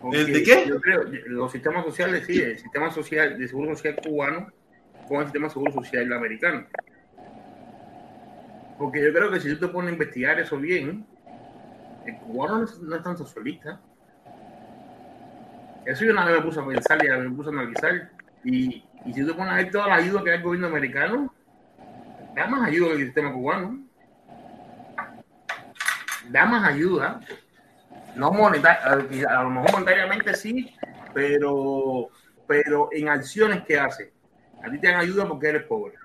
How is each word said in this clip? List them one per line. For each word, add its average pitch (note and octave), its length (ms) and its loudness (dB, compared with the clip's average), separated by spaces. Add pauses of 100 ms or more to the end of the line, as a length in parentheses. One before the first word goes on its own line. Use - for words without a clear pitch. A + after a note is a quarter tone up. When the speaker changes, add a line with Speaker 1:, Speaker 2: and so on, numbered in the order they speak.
Speaker 1:
Porque C3+ 180 0
Speaker 2:
¿El D3 120 2
de D#3 100 4
qué? A#3+ 260 10
Speaker 1:
yo C#3+ 120 0
creo, F3 220 4 (240)
los B2 240 -4
sistemas D#3 340 -2
sociales, C#3 420 -2
sí, - 140 2
el A#2 180 -4
sistema D#3 320 -4
social, D3+ 480 -2
de B2 100 -6
seguro D3 260 -4
social D3+ 300 -4
cubano D3+ 440 -2 (600)
con C#3+ 100 -2
el D3 60 0
sistema D3 220 -4
de D3+ 60 -8
seguro C#3 200 -2
social B2 400 -4
americano. A#2+ 540 -4 (2000)
Porque C#3+ 240 -2
yo D3+ 120 4
creo F#3+ 160 4
que F3+ 100 0
si C#3+ 140 -4
tú E3 120 -2
te F3 60 -6
pones F3 180 -4
a - 40 -4
investigar D3 440 -2
eso D3+ 200 -4
bien, E3+ 480 -4 (1000)
el - 140 -12
cubano G3+ 400 -4
no A3+ 60 0
es, - 160 -10
no E3 160 -8
es E3 60 -8
tan F3 140 -6
socialista. D3 640 -12 (2000)
Eso C3 180 -2
yo A3 80 6
una F3+ 140 4
vez E3+ 100 6
me D#3 60 4
puse D#3 180 -2
a C3+ 60 -6
pensar C3+ 380 2
y C#3 40 2
me B2+ 220 0
puse C#3+ 180 -8
a D3 40 -6
analizar. D3 580 -2 (320)
Y, B2+ 420 -2 (220)
y B2 80 -8
si C#3 80 -6
tú D3 60 0
te E3 60 -2
pones F#3 180 -4
a F3+ 40 2
ver F#3 140 0
toda G3+ 180 0
la F#3 80 6
ayuda F#3 260 2
que F3 80 0
da F3 60 2
el F3 60 -6
gobierno F3 240 -2
americano, D#3 680 -2 (1000)
da D#3+ 120 -2
más A#3+ 220 0
ayuda E3 200 2
que D#3 120 0
el C3+ 60 0
sistema C#3+ 260 -2
cubano. F3+ 460 -4 (2500)
Da C#3 140 6
más G#3+ 240 4
ayuda. D#3+ 520 0 (960)
No C#3 140 2
moneta-, E3 540 6
a, C3+ 80 4
a C3 500 2
lo B2+ 80 0
mejor B2+ 220 2
monetariamente F#3+ 640 0
sí, A#3+ 380 -6 (400)
pero, C#3 960 0 (380)
pero D3 460 2
en D3+ 160 -2
acciones F#3 560 2
que D3 140 2
hace. - 340 -4 (500)
A A#3+ 80 -10
ti B3+ 80 -6
te F#3+ 100 2
dan F3 120 4
ayuda F#3 280 0
porque D3+ 200 -2
eres D3+ 160 0
pobre. G#2 300 -6 (100)